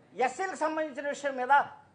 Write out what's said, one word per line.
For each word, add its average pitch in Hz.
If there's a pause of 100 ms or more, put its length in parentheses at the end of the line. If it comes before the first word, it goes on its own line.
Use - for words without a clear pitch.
(260)
ఎస్సీలకు 359
సంబంధించిన 302
విషయం 277
మీద 247 (440)